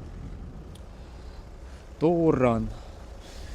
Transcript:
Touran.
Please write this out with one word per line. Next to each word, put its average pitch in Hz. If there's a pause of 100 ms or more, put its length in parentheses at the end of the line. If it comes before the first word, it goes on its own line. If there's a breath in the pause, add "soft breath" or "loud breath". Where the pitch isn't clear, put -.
(2000 loud breath)
Touran. 139 (880 loud breath)